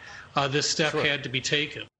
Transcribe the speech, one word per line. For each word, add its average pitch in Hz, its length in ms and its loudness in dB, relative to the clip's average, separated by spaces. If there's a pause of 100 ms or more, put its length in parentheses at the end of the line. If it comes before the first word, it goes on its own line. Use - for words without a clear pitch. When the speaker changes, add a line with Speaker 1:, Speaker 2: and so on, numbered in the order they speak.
(360)
Speaker 1:
uh, 143 120 2
this 143 200 2
step 151 260 2
Speaker 2:
Sure. 151 100 2
Speaker 1:
had 143 200 2
to 139 60 -4
be 127 120 -2
taken. 147 420 -2 (160)